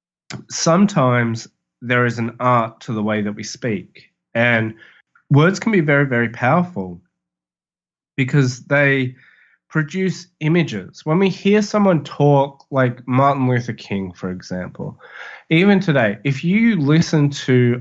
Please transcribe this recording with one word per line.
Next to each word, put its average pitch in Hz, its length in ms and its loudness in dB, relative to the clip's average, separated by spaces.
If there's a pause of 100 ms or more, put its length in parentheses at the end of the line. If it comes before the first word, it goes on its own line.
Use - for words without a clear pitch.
(500)
sometimes 127 960 0 (320)
there 123 240 0
is 120 140 -2
an 117 200 -6
art 120 440 0
to 131 100 -10
the 107 100 -4
way 107 200 -2
that 104 100 -4
we 104 120 -12
speak. - 640 -8 (240)
And 117 400 0 (560)
words 160 300 4
can 226 120 -4
be 196 80 2
very, 143 260 2
very 120 220 -2
powerful 120 720 -2 (1160)
because 131 480 0
they 139 500 0 (540)
produce 170 580 -4 (140)
images. 151 640 -2
When 160 140 2
we 196 80 4
hear 202 340 2
someone 196 400 2
talk, 143 720 2
like 127 340 -2
Martin 135 420 2
Luther 120 240 -2
King, 98 400 -8
for - 180 -10
example, 90 680 -10 (500)
even 190 300 4
today, 139 460 0
if 139 180 -2
you 214 340 2
listen 151 540 2
to 123 500 2